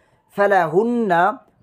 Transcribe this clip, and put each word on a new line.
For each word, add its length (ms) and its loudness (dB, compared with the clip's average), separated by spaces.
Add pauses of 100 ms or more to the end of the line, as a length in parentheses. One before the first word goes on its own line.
(360)
ফালাহুন্না, 1040 0 (240)